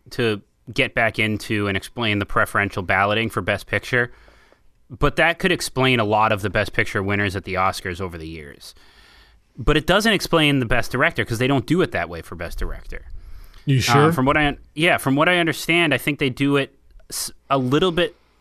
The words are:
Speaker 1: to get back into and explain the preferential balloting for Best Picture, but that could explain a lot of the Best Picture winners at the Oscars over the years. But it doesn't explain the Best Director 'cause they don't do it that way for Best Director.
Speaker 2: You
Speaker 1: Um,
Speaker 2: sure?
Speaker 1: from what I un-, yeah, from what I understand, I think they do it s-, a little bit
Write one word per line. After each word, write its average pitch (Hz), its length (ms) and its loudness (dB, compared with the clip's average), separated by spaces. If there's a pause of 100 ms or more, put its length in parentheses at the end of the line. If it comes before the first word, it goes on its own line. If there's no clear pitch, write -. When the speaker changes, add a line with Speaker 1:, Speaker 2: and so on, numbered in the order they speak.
(100)
Speaker 1:
to 110 320 -2 (320)
get 127 200 -2
back 113 240 0
into 107 500 -2
and 98 80 0
explain 107 420 -2
the 101 80 -2
preferential 101 560 0
balloting 101 480 0
for 107 100 -4
Best 98 260 -2
Picture, 120 460 -2 (800)
but 139 260 -2
that 165 220 2
could 185 140 2
explain 131 480 2
a 110 40 2
lot 107 280 2
of 101 100 -2
the 104 80 -2
Best 98 240 -2
Picture 107 280 -2
winners 101 320 0
at 98 100 -6
the 95 100 -8
Oscars 90 440 -2
over 90 200 -8
the 80 100 -12
years. 78 460 -16 (800)
But 147 220 2
it - 80 -2
doesn't 208 260 2
explain 156 460 2
the 123 80 0
Best 117 260 0
Director 143 320 0
'cause 113 140 -4
they 127 80 0
don't 135 180 2
do 170 160 2
it 160 120 0
that 85 180 -4
way 82 100 -10
for - 140 -14
Best 82 240 -8
Director. 78 480 -8 (580)
Speaker 2:
You 139 120 2
Speaker 1:
Um, 120 60 4
Speaker 2:
sure? 147 300 6
Speaker 1:
from 131 140 0
what 147 100 4
I 151 120 2
un-, 139 100 -4 (160)
yeah, 156 240 2
from 135 160 0
what 156 160 4
I 180 80 4
understand, 165 560 2
I 120 40 2
think 147 200 -4
they 139 120 0
do 139 260 0
it 135 180 -2 (340)
s-, - 220 -8 (180)
a 139 80 0
little 143 360 2
bit 165 240 -2 (240)